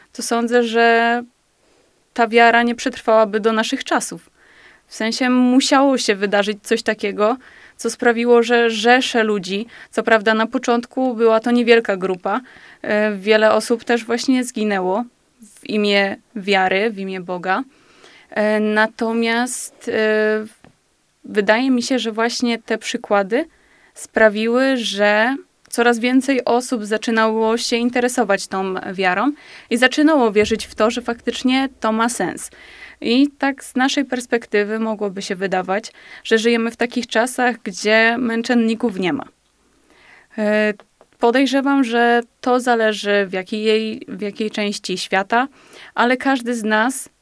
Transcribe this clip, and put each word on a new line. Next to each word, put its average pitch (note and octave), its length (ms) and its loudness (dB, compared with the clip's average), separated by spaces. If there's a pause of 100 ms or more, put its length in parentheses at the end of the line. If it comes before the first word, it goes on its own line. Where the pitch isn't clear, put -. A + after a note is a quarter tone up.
(140)
to A#3 100 -10
sądzę, A#3 400 0
że A#3 600 2 (920)
ta A#3 140 2
wiara A#3 360 6
nie A#3+ 120 0
przetrwałaby A3 640 0
do A3+ 140 0
naszych A3+ 300 -2
czasów. - 460 -6 (580)
W - 80 -20
sensie A3+ 340 -2
musiało B3+ 680 4
się G#3+ 180 0
wydarzyć G3+ 480 0
coś A3+ 200 -2
takiego, G#3+ 540 -2 (400)
co C4+ 120 -6
sprawiło, A#3 540 2
że A#3 260 2
rzesze A#3 540 2
ludzi, G3+ 420 -2 (260)
co A3 120 -4
prawda A3 300 2
na A3 140 0
początku B3 680 -2
była A3 260 2
to A#3+ 120 -2
niewielka A#3 460 2
grupa, F#3 440 -4 (400)
e, G#3+ 340 0
wiele G#3+ 380 4
osób A3 300 0
też A#3 220 0
właśnie B3 380 0
zginęło G#3 600 -2 (380)
w - 280 -20
imię G3+ 480 0 (180)
wiary, F#3+ 560 0
w G3 80 -10
imię F#3+ 220 -8
Boga. F#3 420 -4 (680)
E, G#3+ 300 0
natomiast, A3+ 1300 -2
e, G#3+ 520 0 (800)
wydaje G#3+ 460 2
mi A#3+ 120 0
się, B3+ 160 0
że A3 120 -6
właśnie A#3 480 -2
te A3+ 180 -6
przykłady A3 680 -2 (480)
sprawiły, A3+ 840 2
że G#3 580 0 (400)
coraz A#3+ 240 2
więcej B3+ 460 2
osób A#3+ 400 -2
zaczynało A3 720 0
się A#3 180 -4
interesować A#3+ 720 0
tą F#3+ 280 -4 (180)
wiarą F#3+ 380 0 (380)
i A#3+ 80 0
zaczynało B3+ 540 4
wierzyć G#3 340 0
w - 100 -20
to, A3 160 2
że A#3 100 -6
faktycznie B3+ 680 -2 (100)
to A3 120 -2
ma A3+ 180 0
sens. - 420 -6 (500)
I B3+ 260 2 (100)
tak C#4 260 -4
z - 120 -10
naszej C#4 300 0
perspektywy A#3 760 -4
mogłoby G#3 420 -6
się F#3+ 140 -6
wydawać, F#3 580 -4 (300)
że A3+ 140 2
żyjemy A3+ 340 0
w A3+ 60 -14
takich A#3+ 300 -4
czasach, B3 560 -2
gdzie A3+ 540 0
męczenników A3+ 800 -2
nie F3 140 -2
ma. - 120 -6 (1120)
E, G#3+ 360 0 (460)
podejrzewam, C4+ 640 2
że A#3+ 380 2 (200)
to B3 180 2
zależy G#3+ 720 0
w F#3 40 -16
jakiej F#3+ 300 -6
jej, A3 440 -2
w F#3 140 -12
jakiej G#3 300 -6
części G#3 460 -6
świata, G3+ 500 0 (480)
ale B3 220 2
każdy B3+ 380 -2
z A3+ 80 -8
nas A3 460 -2 (120)